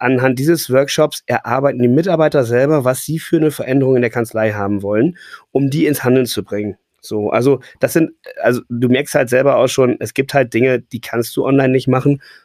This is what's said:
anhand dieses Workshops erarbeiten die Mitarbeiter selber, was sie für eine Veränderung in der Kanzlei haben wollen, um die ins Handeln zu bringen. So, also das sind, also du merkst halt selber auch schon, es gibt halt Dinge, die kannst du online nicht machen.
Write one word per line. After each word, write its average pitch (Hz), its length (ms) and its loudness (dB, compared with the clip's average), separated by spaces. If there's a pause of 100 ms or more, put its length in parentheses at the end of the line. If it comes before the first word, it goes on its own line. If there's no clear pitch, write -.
anhand 127 380 0
dieses 156 340 -2
Workshops 143 540 0
erarbeiten 123 560 -2
die 123 60 4
Mitarbeiter 156 560 2
selber, 131 400 2
was 131 200 -2
sie 160 140 -4
für - 180 -2
eine 156 140 2
Veränderung 131 460 0
in 123 60 2
der 120 80 0
Kanzlei 110 420 -2
haben 101 300 -4
wollen, 110 340 0 (360)
um 139 180 0
die 151 160 0
ins 147 180 -2
Handeln 127 220 4
zu 104 180 -6
bringen. 101 320 -6 (240)
So, 107 300 -4
also 131 300 2 (200)
das 120 120 0
sind, - 200 0 (300)
also 120 260 0
du 120 200 -2
merkst 127 260 0
halt 135 160 0
selber 131 260 2
auch 123 120 2
schon, 127 320 2
es - 140 -8
gibt 135 200 -4
halt 135 180 0
Dinge, 123 280 2
die 120 200 -14
kannst - 360 -6
du 131 100 -2
online 135 260 2
nicht 131 160 0
machen. 135 320 0 (240)